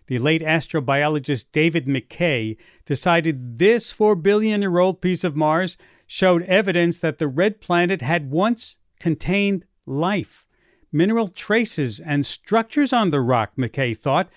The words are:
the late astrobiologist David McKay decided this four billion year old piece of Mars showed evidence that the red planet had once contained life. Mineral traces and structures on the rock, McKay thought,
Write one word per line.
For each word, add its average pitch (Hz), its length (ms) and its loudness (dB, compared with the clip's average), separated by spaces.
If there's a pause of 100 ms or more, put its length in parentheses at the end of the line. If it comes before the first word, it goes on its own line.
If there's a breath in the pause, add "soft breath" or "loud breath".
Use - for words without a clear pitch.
the 127 100 -4
late 156 240 0
astrobiologist 147 1120 -2
David 156 340 0
McKay 131 720 -4 (280 soft breath)
decided 143 760 -2
this 214 320 2
four 214 240 2
billion 208 460 2
year 180 180 2
old 180 220 2
piece 180 220 0
of 160 120 -2
Mars 156 420 0 (280 soft breath)
showed 180 380 2
evidence 180 540 2
that 156 220 -4
the 156 80 0
red 185 340 0
planet 175 400 0
had 147 280 -2
once 202 460 -2 (240)
contained 190 640 0 (220)
life. 160 600 -4 (460)
Mineral 202 380 2
traces 156 720 -4
and 143 240 -2
structures 226 640 -2
on 214 200 2
the 143 100 2
rock, 120 360 0
McKay 123 400 -4
thought, 156 400 -2